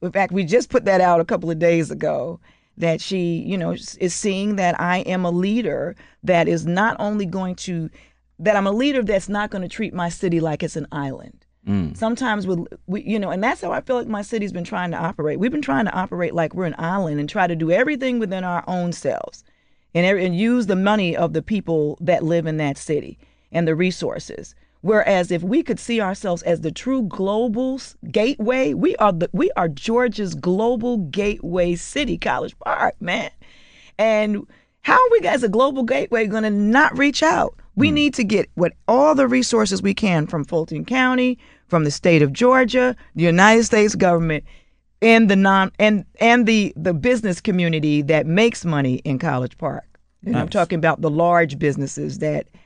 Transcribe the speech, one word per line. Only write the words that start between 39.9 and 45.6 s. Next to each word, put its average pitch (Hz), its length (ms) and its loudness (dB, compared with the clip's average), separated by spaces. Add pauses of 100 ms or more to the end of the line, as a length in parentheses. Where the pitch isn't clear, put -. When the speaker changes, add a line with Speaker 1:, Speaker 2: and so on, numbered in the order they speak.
Speaker 1:
can 170 320 2
from 151 180 -4
Fulton 165 400 -4
County, 254 540 0 (280)
from 165 160 2
the 147 80 2
state 165 300 4
of 143 120 4
Georgia, 254 600 4 (200)
the 156 80 0
United 196 400 6
States 208 320 2
government, 165 480 2 (580)
and 226 280 6
the 196 60 4
non-, 196 440 4